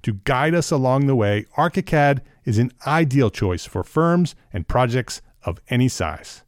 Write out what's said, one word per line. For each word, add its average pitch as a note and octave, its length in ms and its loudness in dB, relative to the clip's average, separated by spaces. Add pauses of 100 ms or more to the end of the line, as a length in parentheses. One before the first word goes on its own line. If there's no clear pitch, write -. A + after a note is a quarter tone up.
to A2+ 100 -2
guide C#3 400 0
us E3+ 160 0
along C3+ 380 2
the C3+ 80 2
way, G#2 320 0 (100)
ArchiCAD D3+ 640 0 (220)
is G#2+ 160 0
an B2 120 0 (140)
ideal C#3 460 2
choice A2 340 -4
for - 180 -6
firms E3+ 520 0 (180)
and - 140 -6
projects B2 560 -2 (180)
of - 180 -8 (100)
any B2+ 180 2
size. - 600 -6